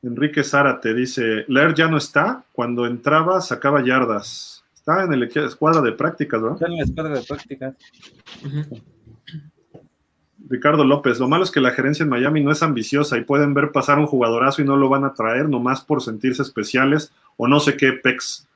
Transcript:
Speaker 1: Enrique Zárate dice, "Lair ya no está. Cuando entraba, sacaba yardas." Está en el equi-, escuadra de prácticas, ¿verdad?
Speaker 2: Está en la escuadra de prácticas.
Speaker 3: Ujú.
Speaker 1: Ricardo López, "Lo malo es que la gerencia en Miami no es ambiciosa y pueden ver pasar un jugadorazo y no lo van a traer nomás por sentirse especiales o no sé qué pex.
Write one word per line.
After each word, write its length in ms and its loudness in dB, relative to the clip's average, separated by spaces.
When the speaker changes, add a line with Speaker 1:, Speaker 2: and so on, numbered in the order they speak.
Speaker 1:
Enrique 400 -2
Zárate 520 0
dice, 520 -2
"Lair 280 2
ya 140 2
no 80 0
está. 560 -2
Cuando 340 -4
entraba, 540 0
sacaba 440 0
yardas." 800 -2
Está 300 0
en 80 0
el 160 2
equi-, 180 -2
escuadra 340 2
de 120 2
prácticas, 500 -2
¿verdad? 140 -2
Speaker 2:
Está 100 -4
en 120 -4
la 60 -2
escuadra 300 -4
de 80 -4
prácticas. 520 -12
Speaker 3:
Ujú. 360 -8
Speaker 1:
Ricardo 360 2
López, 360 2
"Lo 80 0
malo 160 2
es 80 -4
que 80 0
la 100 4
gerencia 320 -2
en 60 0
Miami 340 0
no 80 2
es 120 0
ambiciosa 540 -2
y 80 -2
pueden 300 2
ver 160 0
pasar 280 2
un 80 2
jugadorazo 540 2
y 40 2
no 120 2
lo 120 4
van 160 2
a 100 -4
traer 340 -2
nomás 340 -2
por 200 -2
sentirse 400 -4
especiales 680 0
o 100 -2
no 140 6
sé 160 2
qué 160 2
pex. 640 -4